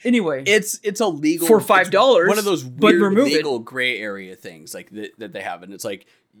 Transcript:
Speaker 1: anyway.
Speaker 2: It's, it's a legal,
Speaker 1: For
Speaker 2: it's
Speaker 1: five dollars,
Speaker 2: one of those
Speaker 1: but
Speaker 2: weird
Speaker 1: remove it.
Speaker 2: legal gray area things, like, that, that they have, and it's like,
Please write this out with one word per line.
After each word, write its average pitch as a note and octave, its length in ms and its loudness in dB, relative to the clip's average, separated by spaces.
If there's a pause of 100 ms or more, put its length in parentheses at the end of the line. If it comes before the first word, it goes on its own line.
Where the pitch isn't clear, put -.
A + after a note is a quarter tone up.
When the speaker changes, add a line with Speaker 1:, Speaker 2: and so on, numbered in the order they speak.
Speaker 1:
anyway. F3+ 440 0
Speaker 2:
It's, G#3 360 0
it's G3+ 180 -4
a G#3+ 60 0
legal, D#3+ 400 -2
Speaker 1:
For A3 120 8
Speaker 2:
it's - 80 -4
Speaker 1:
five F#3 240 4
dollars, G3 380 4
Speaker 2:
one G#3 100 2
of G3+ 60 -4
those E3 180 -2
Speaker 1:
but B2+ 280 2
Speaker 2:
weird F3 100 4
Speaker 1:
remove G3+ 260 2
it. - 60 0
Speaker 2:
legal C#3 260 -2
gray B2 400 -4
area G2 360 -12
things, E2+ 380 -18
like, F#2 180 -16
that, G#2 280 -14
that G#2 140 -14
they G2+ 80 -12
have, F2 220 -12
and F#2 100 -20
it's F#2+ 120 -14
like, G2+ 200 -12 (340)